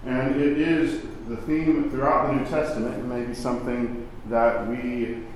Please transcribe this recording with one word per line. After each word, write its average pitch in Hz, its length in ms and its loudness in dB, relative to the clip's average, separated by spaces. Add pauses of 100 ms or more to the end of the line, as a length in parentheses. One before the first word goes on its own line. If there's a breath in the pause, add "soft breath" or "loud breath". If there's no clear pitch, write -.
And 135 300 0
it 143 240 4
is 160 420 2 (280)
the 117 80 -6
theme 156 520 2
throughout 139 380 2
the 143 60 2
New 131 120 2
Testament. 151 540 -2
It 123 60 -6
may 123 180 -4
be 120 100 -6
something 120 720 -2 (200)
that 117 420 4
we 120 560 -4 (120)